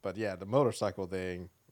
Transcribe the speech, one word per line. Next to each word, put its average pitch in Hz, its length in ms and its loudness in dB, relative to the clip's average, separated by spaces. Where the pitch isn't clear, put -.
But 95 140 -4
yeah, 104 200 -2
the 98 100 -10
motorcycle 104 600 2
thing, 90 420 -4